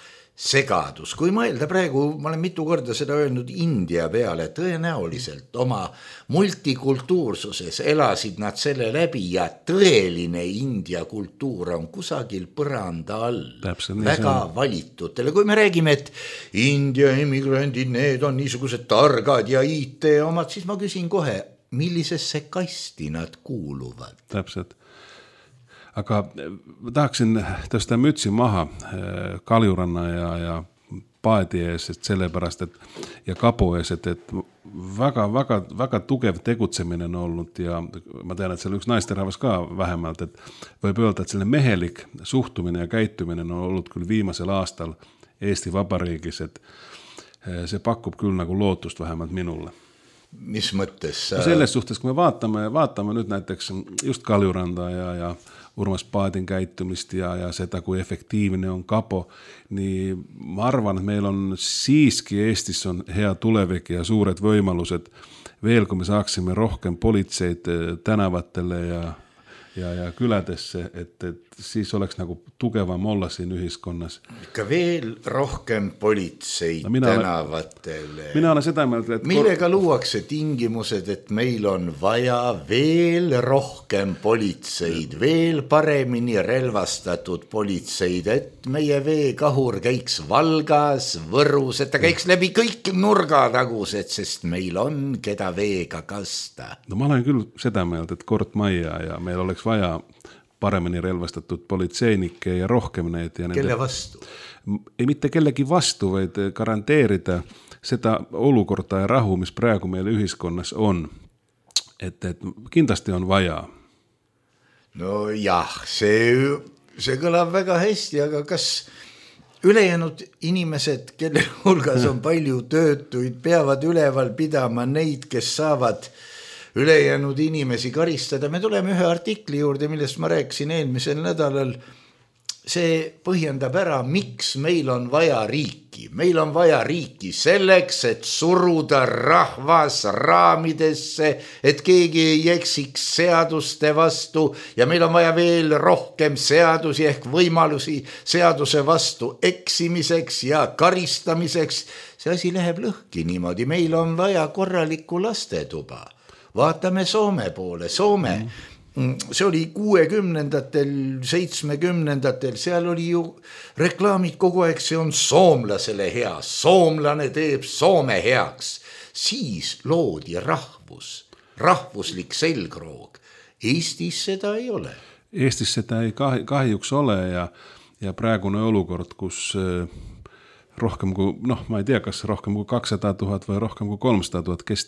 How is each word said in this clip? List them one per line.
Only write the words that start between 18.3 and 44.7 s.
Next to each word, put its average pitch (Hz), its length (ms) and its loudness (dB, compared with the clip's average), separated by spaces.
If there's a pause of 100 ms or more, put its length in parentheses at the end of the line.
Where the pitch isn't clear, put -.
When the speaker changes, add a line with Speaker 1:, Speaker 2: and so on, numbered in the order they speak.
Speaker 1:
niisugused 127 520 -4
targad 117 600 4
ja 131 140 4
I 143 360 -2
T 151 240 4
omad, 165 280 -2
siis 190 140 -12
ma 202 120 -6
küsin 185 320 -6
kohe, 156 280 0 (320)
millisesse 160 800 -4
kasti 165 600 -8
nad 82 320 -8
kuuluvad? 65 760 -10 (120)
Speaker 2:
Täpselt. 92 460 -8 (1200)
Aga, 104 280 -2 (120)
eh, 76 140 -12 (300)
ma 117 100 -10
tahaksin 123 440 2 (340)
tõsta 117 300 0
mütsi 143 320 2
maha, 101 380 2 (240)
eh, 95 520 -8
Kaljuranna 90 640 2
ja, 85 300 -4
ja 85 260 -6 (540)
Paadi 101 420 2
ees, 85 300 -6
et - 140 -12
sellepärast, 90 580 -2
et, 87 140 -12 (500)
ja 92 100 -6
kapo 104 400 2
ees, 82 160 -4
et, 85 140 -6
et 87 240 -6 (640)
väga, 123 320 0
väga, 120 300 0 (180)
väga 92 240 -2
tugev 117 400 0
tegutsemine 90 640 -2
on 85 100 -6
olnud 87 460 -6
ja 85 220 -4 (420)
ma 87 100 -10
tean, 92 200 -4
et 85 80 -12
seal 98 160 -4
üks 98 100 -6
naisterahvas 98 480 -2
ka 107 220 0 (180)
vähemalt, 85 480 -4
et - 160 -16 (400)
võib 101 240 0
öelda, 98 220 0
et - 80 -10
selline 98 160 0
mehelik 113 560 0 (160)
suhtumine 87 640 -4
ja - 20 -10
käitumine 85 560 -4
on 85 80 -6
olnud 90 400 -4
küll 87 160 -8
viimasel 95 400 -2
aastal 87 460 -4 (460)